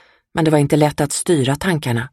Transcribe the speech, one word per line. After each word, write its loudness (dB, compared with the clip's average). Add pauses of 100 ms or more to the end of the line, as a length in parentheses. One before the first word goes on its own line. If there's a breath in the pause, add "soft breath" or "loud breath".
(340 soft breath)
Men -2
det 2
var 4
inte 2
lätt 2
att -2
styra 0
tankarna. -4